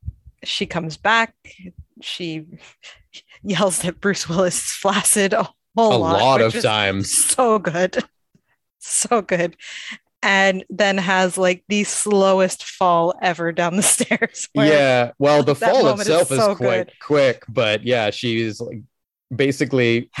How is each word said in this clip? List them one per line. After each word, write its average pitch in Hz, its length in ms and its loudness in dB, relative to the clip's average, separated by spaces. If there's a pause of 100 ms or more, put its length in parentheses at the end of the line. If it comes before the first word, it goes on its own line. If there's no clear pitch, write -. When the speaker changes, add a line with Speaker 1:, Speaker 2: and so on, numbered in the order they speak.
(420)
Speaker 1:
she - 220 -6
comes 160 320 -8
back. 226 380 0 (680)
She 156 460 -10 (480)
<laughs> - 480 -20
yells 190 380 0
that 175 200 -6
Bruce 190 260 -4
Willis 175 300 -2
is - 140 -8
flaccid 196 640 0
a - 80 2 (340)
whole 220 200 4
Speaker 2:
A - 20 4
Speaker 1:
lot, 170 240 2
Speaker 2:
lot 131 180 4
Speaker 1:
which 113 60 4
Speaker 2:
of 113 80 0
Speaker 1:
is - 100 -4
Speaker 2:
times. 101 480 0
Speaker 1:
so 226 460 2
good. 180 400 -2 (800)
So - 420 -2
good. 175 360 -2 (680)
And 196 460 2
then 196 300 0
has, 185 400 0
like, 180 300 0
the 208 160 0
slowest 190 760 0
fall 175 600 0
ever 170 300 -4
down 170 240 -2
the 202 60 0
<laughs> - 0 -
stairs, - 680 -2
where 151 180 2
Speaker 2:
Yeah, 131 480 2
well, 147 240 4
the 143 120 2
Speaker 1:
that 233 180 0
Speaker 2:
fall 262 100 4
Speaker 1:
moment 180 180 2
is 208 80 -4
Speaker 2:
itself 165 220 2
is 135 80 0
Speaker 1:
so 208 160 2
Speaker 2:
quite 120 340 -2
Speaker 1:
good. - 120 -20
Speaker 2:
quick, 139 480 0
but 107 360 -2
yeah, 117 260 0
she's, 113 500 -4
like, 113 220 -12 (520)
basically 127 760 0 (100)